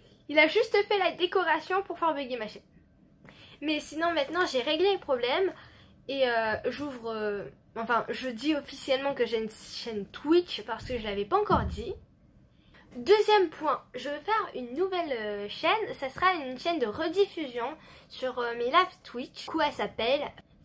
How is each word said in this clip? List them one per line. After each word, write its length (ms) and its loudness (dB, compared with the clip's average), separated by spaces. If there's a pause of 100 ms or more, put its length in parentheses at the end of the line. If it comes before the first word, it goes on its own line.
(280)
il 100 4
a 80 10
juste 300 2 (100)
fait 120 2
la 140 2
décoration 720 0
pour 160 -10
faire 160 2
bugger 220 -6
ma 120 -6
chaîne. 140 -16 (1000)
Mais 200 -2
sinon, 320 -2
maintenant, 340 2
j'ai 140 0
réglé 320 2
le 80 -2
problème. 520 0 (540)
Et, 220 2
euh, 260 0 (160)
j'ouvre, 400 -6
euh, 340 -4 (320)
enfin, 320 0
je 200 -6
dis 260 0
officiellement 600 -2
que 120 2
j'ai 160 -2
une 80 -6
chaîne 560 -8
Twitch 560 2
parce 220 -6
que 140 -4
je 60 -6
l'avais 200 -2
pas 160 4
encore 240 4
dit. 300 -4 (1040)
Deuxième 540 6
point, 320 -2 (120)
je 140 -8
veux 120 -6
faire 340 0
une 200 -8
nouvelle, 380 0
euh, 360 -4
chaîne. 460 0
Ça 140 -6
sera 260 2
une 240 -6
chaîne 200 0
de 80 0
rediffusion 920 -2 (320)
sur, 300 -6
euh, 180 -2
mes 100 -2
lives 360 2
Twitch. 420 -10
Du 60 -12
coup, 100 0
elle 120 2
s'appelle 500 0 (420)